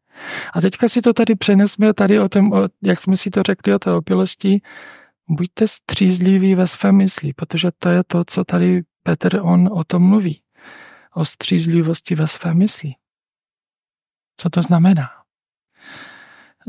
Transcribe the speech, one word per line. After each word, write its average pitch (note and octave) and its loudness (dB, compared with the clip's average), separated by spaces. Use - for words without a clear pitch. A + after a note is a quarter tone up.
A F3 -4
teďka F#3+ 0
si A#3+ -2
to A#3+ 2
tady A3+ 2
přenesme G3+ 2
tady G#3 2
o G3 0
tom, G3 2
o, G3 0
jak F#3 0
jsme F#3+ 0
si F#3 -4
to F#3+ -2
řekli G3 0
o G3+ 0
té F#3 -2
opilosti. F#3+ 0
Buďte F3 -2
střízliví F#3+ 0
ve F3+ 2
své G3 0
mysli, F#3+ 0
protože E3+ -4
to - -4
je F3+ 2
to, F3 -2
co - -4
tady F3+ 0
Petr, F3 -2
on F3+ 2
o E3 -4
tom F3+ 0
mluví. F#3 2
O E3 -4
střízlivosti E3 -2
ve D#3 0
své - -6
mysli. E3+ 0
Co E3+ -6
to F3 -2
znamená? E3+ 2